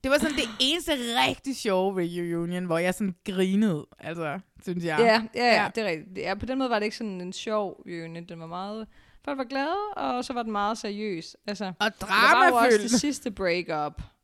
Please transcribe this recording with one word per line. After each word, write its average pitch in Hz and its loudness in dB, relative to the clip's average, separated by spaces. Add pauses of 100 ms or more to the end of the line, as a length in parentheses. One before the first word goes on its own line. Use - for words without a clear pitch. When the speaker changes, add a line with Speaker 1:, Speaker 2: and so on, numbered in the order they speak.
Speaker 1:
det 262 2
var 285 6
sådan 294 2
det 240 0 (100)
eneste 302 0 (360)
rigtig 262 -4
sjove 190 0
reunion, 170 -2
hvor 165 2
jeg 180 2
sådan 190 -2 (100)
grinede, 190 2 (120)
altså, 160 -6 (240)
synes 175 -4
jeg. 156 0
Speaker 2:
Ja, 226 6 (140)
ja, 240 2
ja. 202 4
Speaker 1:
Ja. 202 -2
Speaker 2:
Det 226 -2
er 208 -2
rigtigt. 175 -8
Ja, 190 -4
på 208 -8
den 262 -4
måde 262 -2
var 226 2
det 208 -2
ikke 214 -4
sådan 196 -8
en 180 -10
sjov 214 -4
reunion. 165 -10
Den 170 -14
var 165 -14
meget... 202 -10 (380)
Folk 285 -4
var 269 -4
glade, 320 -4
og 254 -4
så 277 -8
var 240 -4
den 220 -6
meget 208 0
seriøs. 202 -6 (120)
Altså, 208 -6 (140)
Speaker 1:
Og 214 2
Speaker 2:
der 196 -8
var 240 8
jo 339 6
også 240 6
Speaker 1:
dramafyldt. 226 8 (100)
Speaker 2:
det 247 4
sidste 277 -2
breakup. 170 -2 (220)